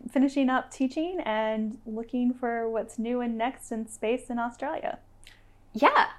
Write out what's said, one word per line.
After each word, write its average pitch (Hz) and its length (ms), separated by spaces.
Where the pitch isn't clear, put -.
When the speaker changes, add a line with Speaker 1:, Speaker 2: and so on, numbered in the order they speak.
Speaker 1:
finishing 277 380
up 254 200
teaching 320 520
and 220 640
looking 240 480
for 233 360
what's 226 300
new 240 220
and 240 160
next 247 340
in 226 160
space 240 420
in 240 80
Australia. 240 640
Speaker 2:
Yeah. 277 360